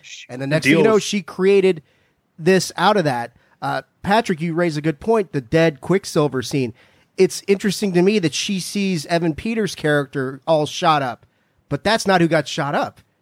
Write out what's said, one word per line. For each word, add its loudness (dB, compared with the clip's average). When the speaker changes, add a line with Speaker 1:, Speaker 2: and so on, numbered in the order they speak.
Speaker 1:
And -12
the -6
next 0
thing 6
you 6
know, 6
Speaker 2:
Deals. 4
Speaker 1:
she -2
created 2
this 2
out 2
of 0
that. -4
Uh, -4
Patrick, 0
you -4
raise 0
a -6
good -2
point, -2
the -4
dead 0
Quicksilver -2
scene. -4
It's 0
interesting 0
to 4
me 4
that -2
she -4
sees -4
Evan 0
Peters' -4
character -2
all 2
shot 0
up, -8
but -6
that's 0
not 4
who 4
got 0
shot -6
up. -6